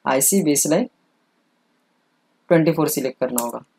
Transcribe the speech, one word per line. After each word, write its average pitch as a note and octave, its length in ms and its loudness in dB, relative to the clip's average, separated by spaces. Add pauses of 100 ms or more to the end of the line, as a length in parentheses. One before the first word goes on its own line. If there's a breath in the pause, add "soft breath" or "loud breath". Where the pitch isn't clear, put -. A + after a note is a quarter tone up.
आईसी C3+ 360 2
baseline D3 460 0 (1600)
ट्वेंटी E3 220 4
फ़ोर D#3 180 0
select C3 300 -6
करना B2 240 -2
होगा। A#2+ 200 -10 (160)